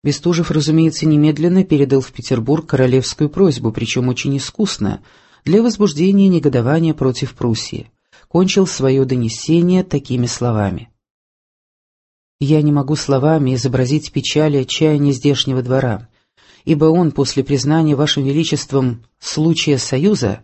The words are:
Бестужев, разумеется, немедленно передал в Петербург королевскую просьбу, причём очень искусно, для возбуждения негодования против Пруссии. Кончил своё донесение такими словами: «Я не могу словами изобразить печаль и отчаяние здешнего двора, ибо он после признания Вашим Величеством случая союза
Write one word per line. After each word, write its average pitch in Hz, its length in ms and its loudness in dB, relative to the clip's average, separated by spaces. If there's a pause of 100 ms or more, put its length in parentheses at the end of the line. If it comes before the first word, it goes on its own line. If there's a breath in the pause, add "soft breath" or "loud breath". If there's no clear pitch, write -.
Бестужев, 165 460 -2
разумеется, 156 560 2
немедленно 156 580 2
передал 139 360 2
в - 120 -12
Петербург 135 540 -2
королевскую 131 640 0
просьбу, 147 440 0
причём 123 360 -4
очень 139 280 -4
искусно, - 680 -4 (420 soft breath)
для 196 180 4
возбуждения 196 640 2
негодования 151 680 2
против 131 400 -4
Пруссии. - 560 -6 (380 soft breath)
Кончил 185 380 2
своё 135 380 0
донесение 160 800 0
такими 135 400 -4
словами: 110 640 -4 (1500)
«Я 147 220 2
не 147 100 2
могу 143 240 0
словами 139 580 0
изобразить 127 560 -2
печаль 147 460 0
и 135 40 2
отчаяние 143 520 0
здешнего 131 500 -2
двора, 123 460 -2 (560 soft breath)
ибо 156 220 2
он 160 260 2
после 135 320 -2
признания 147 500 0
Вашим 143 300 0
Величеством 139 800 -2 (140)
случая 156 580 0
союза 131 680 -2